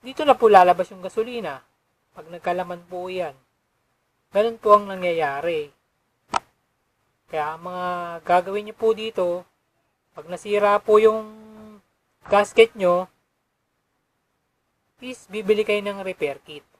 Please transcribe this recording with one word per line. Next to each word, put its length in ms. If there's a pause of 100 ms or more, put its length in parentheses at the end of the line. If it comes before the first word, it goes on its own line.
dito 180
na 140
po 100
lalabas 460
yung 80
gasolina. 600 (540)
Pag 160
nagkalaman 560
po 240
yan. 220 (960)
Ganun 300
po 160
ang 100
nangyayari. 880 (1500)
Kaya 320
ang 80
mga 220 (360)
gagawin 460
niyo 80
po 160
dito, 500 (720)
pag 160
nasira 480
po 160
yung 320 (1000)
gasket 500
nyo, 320 (1900)
is 240
bibili 400
kayo 160
ng 180
repair 400
kit. 240 (140)